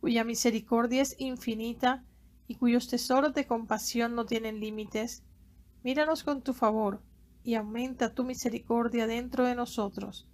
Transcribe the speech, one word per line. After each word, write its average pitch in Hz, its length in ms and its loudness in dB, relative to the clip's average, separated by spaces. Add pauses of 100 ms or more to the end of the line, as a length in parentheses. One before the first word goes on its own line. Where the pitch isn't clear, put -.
cuya 233 240 2
misericordia 233 760 2
es 269 160 0
infinita 247 840 -2 (420)
y 226 100 -10
cuyos 240 340 4
tesoros 262 460 2
de 277 120 0
compasión 233 680 -2
no 233 100 -2
tienen 226 340 -4
límites, 214 640 -6 (580)
míranos 302 440 2
con 285 160 -2
tu 269 120 -2
favor 214 480 2 (400)
y 233 140 0
aumenta 233 580 -2
tu 247 120 -2
misericordia 233 840 0
dentro 247 380 0
de 247 100 2
nosotros 208 800 -6